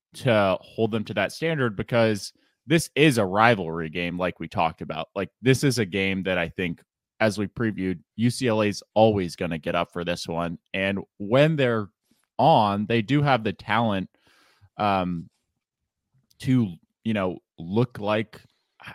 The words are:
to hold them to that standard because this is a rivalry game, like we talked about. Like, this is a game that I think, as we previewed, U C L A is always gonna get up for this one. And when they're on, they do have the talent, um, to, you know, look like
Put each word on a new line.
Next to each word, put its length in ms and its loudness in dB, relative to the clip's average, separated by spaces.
to 460 2
hold 300 -4
them 140 -2
to 100 -10
that 160 -2
standard 440 -4
because 580 0
this 280 0
is 220 4
a 80 2
rivalry 640 2
game, 280 -6
like 220 -4
we 80 -8
talked 340 -2
about. 340 -8
Like, 140 -6
this 220 2
is 160 0
a 60 0
game 380 -2
that 140 -2
I 120 -2
think, 320 -6
as 180 0
we 100 -4
previewed, 520 -4
U 140 0
C 180 -2
L 140 2
A 60 2
is 160 -4
always 420 4
gonna 220 -4
get 180 -4
up 160 -2
for 140 -8
this 220 -4
one. 300 -4
And 260 -2
when 400 2
they're 320 0
on, 480 4
they 160 2
do 200 0
have 220 2
the 80 -2
talent, 580 -2
um, 520 -2
to, 340 0
you 100 -2
know, 260 -2
look 420 -2
like 420 -4